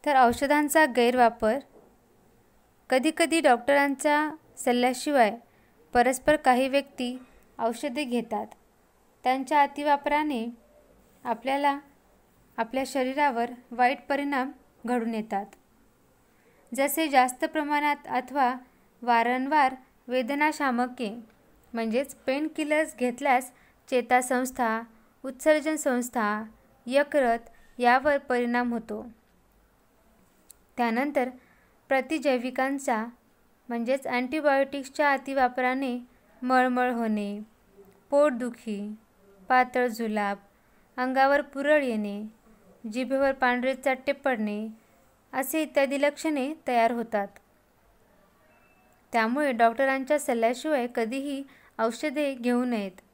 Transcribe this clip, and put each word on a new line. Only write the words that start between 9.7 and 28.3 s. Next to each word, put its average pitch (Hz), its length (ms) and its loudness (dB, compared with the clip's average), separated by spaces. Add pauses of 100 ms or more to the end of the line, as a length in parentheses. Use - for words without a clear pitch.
आपल्याला, 269 560 -2 (760)
आपल्या 240 300 -4
शरीरावर 262 640 0 (200)
वाईट 247 260 2 (120)
परिणाम 285 420 -2 (340)
घडून 240 280 -2
येतात. 214 320 -4 (1300)
जसे 285 320 0
जास्त 254 380 2
प्रमाणात 294 500 -2 (100)
अथवा 254 500 -2 (460)
वारंवार 254 760 2 (320)
वेदनाशामके 247 1120 -2 (540)
म्हणजेच 233 420 -4
पेनकिलर्स 302 840 -2
घेतल्यास 247 540 0 (380)
चेतासंस्था, 247 920 0 (440)
उत्सर्जन 302 500 2
संस्था, 240 680 -2 (420)
यकृत 262 640 0 (300)
यावर 262 380 4
परिणाम 240 560 -2